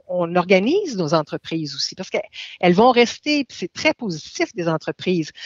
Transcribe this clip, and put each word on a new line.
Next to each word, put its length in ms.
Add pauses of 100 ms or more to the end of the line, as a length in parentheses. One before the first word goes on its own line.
on 280
organise 600
nos 180
entreprises 600
aussi, 220
parce 140
qu'elles 640
vont 180
rester, 520
puis 140
c'est 140
très 220
positif 600
des 140
entreprises, 640 (160)